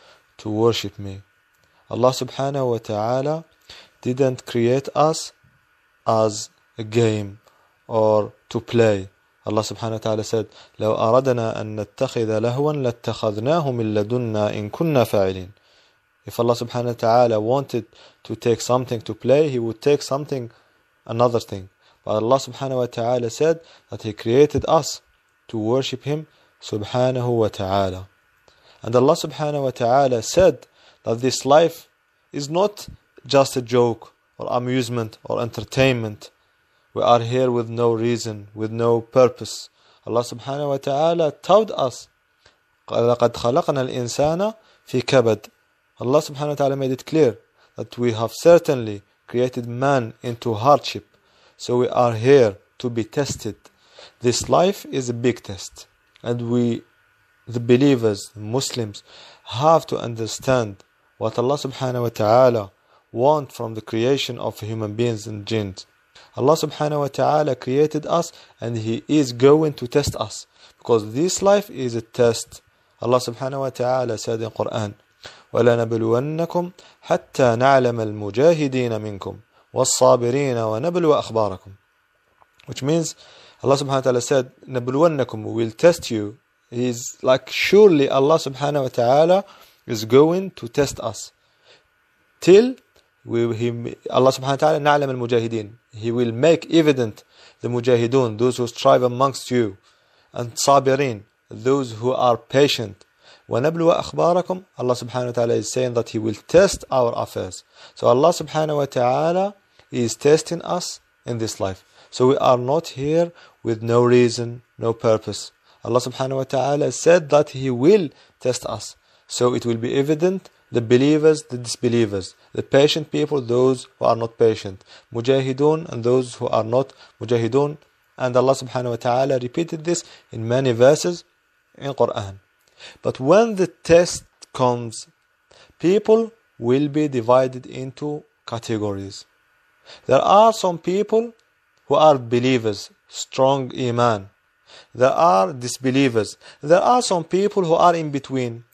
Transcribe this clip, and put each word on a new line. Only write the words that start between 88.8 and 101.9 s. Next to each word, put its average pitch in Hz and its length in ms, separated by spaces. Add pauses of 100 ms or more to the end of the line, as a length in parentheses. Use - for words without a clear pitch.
wa 127 60
ta'ala 156 560 (400)
is 113 180
going 160 480
to - 160
test 139 320
us. - 320 (1120)
Till 226 340 (480)
we, 117 320
he, 117 400 (140)
Allah 127 220
subhanahu 131 100
wa 135 160
ta'ala, 156 220
نَعْلَمَ 147 360
الْمُجَاهِدِينَ. 117 600 (200)
He 113 160
will 117 200
make 151 420
evident 139 500 (380)
the 117 80
mujahidun, 120 680
those 120 200
who 123 100
strive 135 340
amongst 123 480
you, 113 280 (560)
and 120 220
sabirin, 135 680 (260)
those 120 440